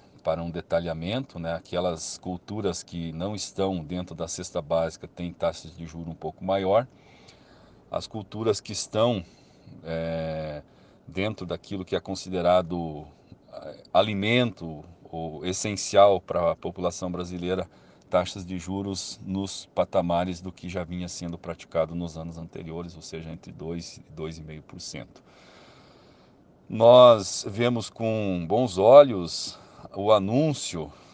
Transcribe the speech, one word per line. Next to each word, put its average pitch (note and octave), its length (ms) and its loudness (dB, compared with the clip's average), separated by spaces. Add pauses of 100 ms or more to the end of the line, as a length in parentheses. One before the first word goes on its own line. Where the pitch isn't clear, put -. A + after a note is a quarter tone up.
(240)
para E2 200 -2
um E2+ 80 -6
detalhamento, E2+ 880 -4
né? E2 140 -6
Aquelas F2 640 -6
culturas F#2 680 -6
que E2+ 300 -8
não F#2+ 220 -6
estão F#2+ 480 -4
dentro F2 320 -8
da E2 120 -8
cesta F2 340 -8
básica E2 460 -2
têm F2 260 -10
taxas E2 420 -6
de E2+ 100 -12
juro E2 260 -12
um D#2+ 40 -12
pouco D#2+ 280 -12
maior. G2 440 2 (1000)
As F2 160 -6
culturas G#2+ 560 -4
que - 100 -14
estão, A2 540 0 (580)
é, D#2+ 800 -6 (460)
dentro F#2+ 380 -6
daquilo F2 380 -8
que F#2 120 -4
é F2 40 -2
considerado, F2 1080 -2 (440)
é, - 400 -16
alimento G2+ 920 2 (200)
ou D#2+ 420 -10
essencial G2 760 4
para F2 300 0
a D#2+ 40 -2
população F2+ 560 -6
brasileira, F2 560 -4 (420)
taxas F2+ 340 0
de F#2 140 -8
juros F#2+ 640 -8
nos G2 440 -6
patamares F2 760 -2
do F#2 100 -12
que - 160 -16
já F2+ 160 -6
vinha F2 240 -8
sendo E2+ 300 -10
praticado E2 560 -4
nos E2+ 240 -8
anos E2 200 -12
anteriores, E2+ 580 -12
ou D#2+ 60 -18
seja, E2 280 -12
entre E2 220 -16
dois E2 460 -10
e - 140 -20
dois D#2+ 280 -12
e - 20 -16
meio D#2 220 -16
por F2 180 -18
cento. - 420 -16 (1400)
Nós A#2 800 10
vemos A#2 420 0
com G#2+ 580 -2
bons G#2 300 0
olhos A2 800 8 (360)
o G2+ 160 2
anúncio G#2 800 0 (220)